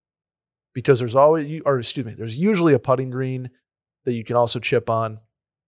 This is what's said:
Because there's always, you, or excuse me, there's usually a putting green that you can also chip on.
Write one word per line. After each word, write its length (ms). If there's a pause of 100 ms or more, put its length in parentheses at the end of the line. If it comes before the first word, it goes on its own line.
(720)
Because 260
there's 160
always, 340
you, 180
or 120
excuse 280
me, 80
there's 220
usually 380
a 40
putting 320
green 400 (540)
that 100
you 100
can 120
also 220
chip 320
on. 300 (480)